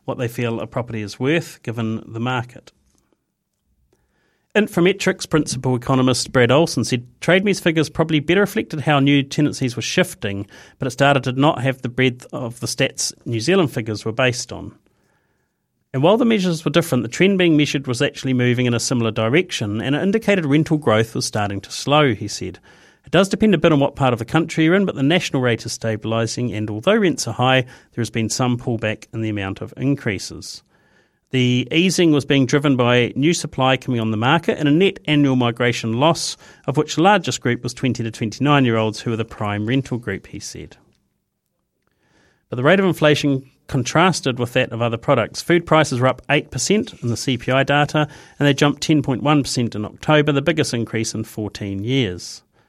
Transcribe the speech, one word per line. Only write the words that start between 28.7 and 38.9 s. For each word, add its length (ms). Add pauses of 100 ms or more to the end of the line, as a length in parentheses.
in 80
the 80
amount 320
of 160
increases." 840 (720)
The 380
easing 400
was 140
being 200
driven 300
by 400
new 180
supply 440
coming 240
on 100
the 60
market 420
and 80
a 40
net 340
annual 320
migration 560
loss, 420 (320)
of 80
which 220
the 60
largest 360
group 240
was 100
twenty 300
to 80
twenty-nine-year-olds, 880